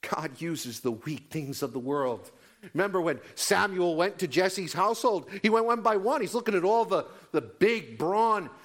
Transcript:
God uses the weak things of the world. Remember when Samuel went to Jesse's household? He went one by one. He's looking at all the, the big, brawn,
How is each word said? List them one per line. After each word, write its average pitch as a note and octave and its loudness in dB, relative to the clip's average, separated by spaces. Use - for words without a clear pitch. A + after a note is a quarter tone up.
God D3+ -6
uses D3+ -6
the B2 -2
weak C3+ -10
things C#3 -6
of B2+ -6
the C3+ -4
world. B2+ -4
Remember F#3 0
when D#3+ -2
Samuel F#3 2
went F3+ 0
to F#3 -2
Jesse's F3+ 0
household? G3+ 0
He A3 4
went A3+ 4
one A#3 2
by A3 4
one. A#3+ 2
He's F#3 -4
looking A3+ 0
at F3 2
all A3 4
the, F3+ 0
the D#3 2
big, D#3+ 0
brawn, G3 0